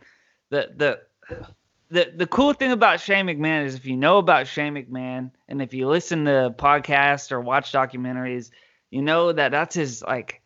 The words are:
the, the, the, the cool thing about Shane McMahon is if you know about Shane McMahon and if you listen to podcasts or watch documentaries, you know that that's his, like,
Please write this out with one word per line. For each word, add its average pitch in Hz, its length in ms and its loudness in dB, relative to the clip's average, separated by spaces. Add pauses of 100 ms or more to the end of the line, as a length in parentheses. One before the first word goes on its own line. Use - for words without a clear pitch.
(500)
the, 143 280 -2
the, - 680 -4 (440)
the, 170 260 0
the 170 120 -2
cool 285 260 2
thing 269 180 -2
about 202 300 4
Shane 196 240 0
McMahon 156 400 -2
is 131 100 -6
if 131 100 -14
you 131 120 -4
know 156 200 4
about 160 300 4
Shane 147 280 -6
McMahon 127 560 -10 (180)
and 139 120 -6
if 127 120 -8
you 131 160 -2
listen 165 340 0
to 131 340 2
podcasts 143 760 2
or 123 80 -4
watch 131 320 -2
documentaries, 127 760 -4 (400)
you 131 100 -4
know 165 320 2
that 143 180 2
that's 165 240 -2
his, 135 280 -4
like, - 420 -6